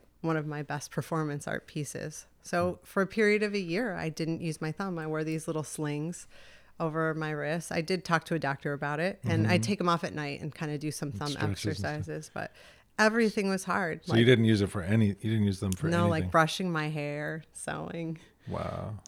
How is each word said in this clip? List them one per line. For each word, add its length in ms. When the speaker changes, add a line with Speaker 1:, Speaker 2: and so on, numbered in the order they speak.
Speaker 1:
one 180
of 80
my 160
best 280
performance 580
art 180
pieces. 600
So 300
Speaker 2:
Hmm. 120
Speaker 1:
for 180
a 40
period 360
of 120
a 40
year, 360
I 160
didn't 320
use 180
my 120
thumb. 260
I 80
wore 180
these 220
little 180
slings 640
over 360
my 160
wrists. 420
I 80
did 240
talk 220
to 80
a 40
doctor 360
about 260
it, 240
and 220
I'd 160
Speaker 2:
Mm-hmm. 80
Speaker 1:
take 100
'em 80
off 160
at 100
night 280
and 120
kinda 220
do 140
some 200
Speaker 2:
And 80
Speaker 1:
thumb 120
Speaker 2:
stretches 360
and 100
stuff. 160
Speaker 1:
exercises, 420
but 180
everything 520
was 140
hard. 400
Speaker 2:
So 100
you 60
Speaker 1:
Like, 60
Speaker 2:
didn't 200
use 160
it 60
for 140
any, 260
you 60
didn't 300
use 160
them 120
for 160
Speaker 1:
no, 160
Speaker 2:
anything? 60
Speaker 1:
like, 200
brushing 400
my 200
hair, 520
sewing. 680
Speaker 2:
Wow. 480